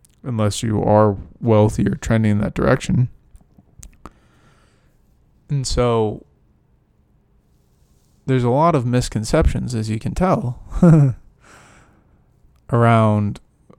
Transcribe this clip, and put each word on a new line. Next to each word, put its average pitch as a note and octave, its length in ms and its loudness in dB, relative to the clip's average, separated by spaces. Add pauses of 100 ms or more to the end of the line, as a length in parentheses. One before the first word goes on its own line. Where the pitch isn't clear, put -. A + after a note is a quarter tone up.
(240)
unless G#2+ 400 -4
you G#2+ 180 -2
are G#2+ 360 2 (220)
wealthy G#2+ 480 2
or G2 80 -2
trending A2 360 0
in G#2 80 0
that - 160 -4
direction. C3 540 0 (2500)
And C#3 180 -4
so A#2 580 0 (2000)
there's C3 180 0
a A#2+ 60 0
lot D#3 240 2
of C3 140 -2
misconceptions, B2 880 -2
as A2 140 -6
you G#2+ 100 -4
can - 160 -8
tell, F3+ 480 -4 (180)
<laughs> D#3 340 6 (1600)
around A2 680 2 (400)